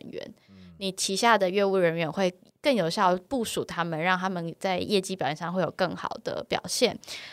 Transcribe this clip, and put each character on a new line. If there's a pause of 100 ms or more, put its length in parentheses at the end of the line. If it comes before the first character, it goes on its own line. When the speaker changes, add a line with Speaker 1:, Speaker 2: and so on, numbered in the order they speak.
(120)
Speaker 1:
员。 (160)
Speaker 2:
嗯。 (220)
Speaker 1:
你
旗
下
的
业
务
人
员
会 (280)
更
有
效
地
部
署
他
们，
让
他
们
在
业
绩
表
现
上
会
有
更
好 (140)
的
表
现。 (360)